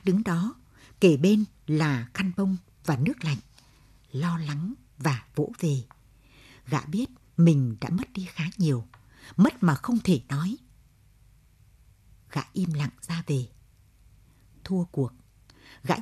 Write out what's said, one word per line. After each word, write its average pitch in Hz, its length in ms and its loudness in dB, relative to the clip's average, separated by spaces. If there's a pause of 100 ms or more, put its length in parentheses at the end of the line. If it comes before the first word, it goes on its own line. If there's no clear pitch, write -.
đứng 190 200 2
đó, 190 320 -2 (440)
kề 165 180 6
bên 208 260 4 (240)
là 151 460 0
khăn 190 240 -2
bông 190 200 0 (280)
và 147 120 0
nước 170 260 -2
lạnh, 147 140 -2 (760)
lo 170 260 -4
lắng 156 360 -6 (240)
và 131 260 -2 (120)
vỗ 147 240 -2
về. 139 240 -2 (800)
Gã 127 200 -2
biết 190 200 -4 (320)
mình 139 440 6
đã - 80 -4
mất 190 240 -4
đi 185 120 -8
khá 160 200 -8 (120)
nhiều, 139 300 0 (500)
mất - 260 4
mà 160 120 4
không 240 280 -2
thể 147 260 2
nói. 170 280 -4 (1700)
Gã 143 100 -4 (120)
im 180 200 -2
lặng 143 180 -2 (100)
ra 170 260 -6
về. 127 200 -2 (1160)
Thua 185 200 0
cuộc, 135 280 -2 (720)
gã - 180 0